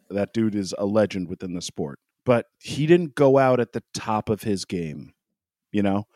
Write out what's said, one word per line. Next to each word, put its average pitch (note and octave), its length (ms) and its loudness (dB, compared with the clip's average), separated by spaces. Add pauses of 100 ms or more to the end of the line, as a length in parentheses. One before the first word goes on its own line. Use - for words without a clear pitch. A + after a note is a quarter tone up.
that G2 240 -4
dude A2 220 0
is F#2+ 220 -4
a G2+ 80 -2
legend G2+ 440 0
within F2+ 240 -10
the F2 80 -8
sport. C#2+ 380 -10 (260)
But A#2+ 220 2 (100)
he D3+ 300 -4
didn't E3+ 260 4
go C#3 240 4
out C3 220 4
at A#2 140 -4
the A#2 100 -8 (100)
top G#2+ 360 -4
of G#2 140 -2
his G2+ 220 -2
game, D#2+ 480 -8 (580)
you G#2 120 0
know? G2+ 320 0